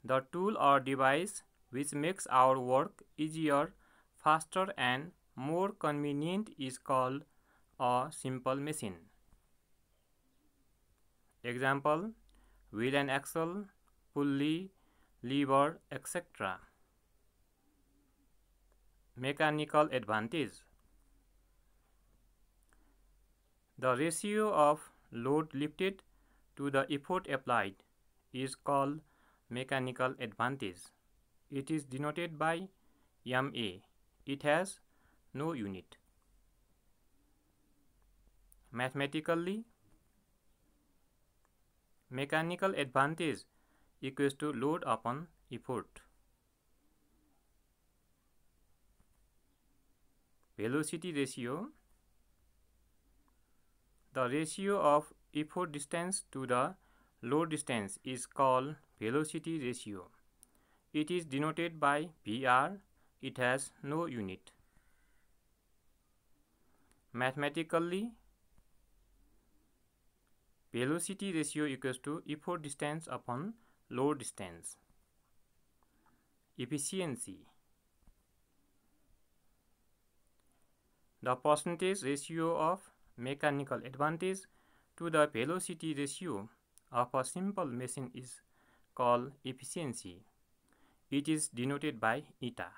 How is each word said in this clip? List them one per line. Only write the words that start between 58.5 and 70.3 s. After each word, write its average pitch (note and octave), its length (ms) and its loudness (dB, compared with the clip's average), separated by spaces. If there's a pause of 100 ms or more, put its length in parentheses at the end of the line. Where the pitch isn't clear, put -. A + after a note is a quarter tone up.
velocity D#3 600 -2
ratio. A2+ 480 -6 (880)
It D3+ 160 0
is F3 160 -2
denoted D#3 520 -2
by D3 300 2 (160)
V B2 220 -2
R. C#3 320 4 (420)
It C3 160 -8
has B2+ 360 2 (100)
no D#3 240 -2
unit. G#2 460 -8 (2500)
Mathematically, D#3+ 1000 0 (2500)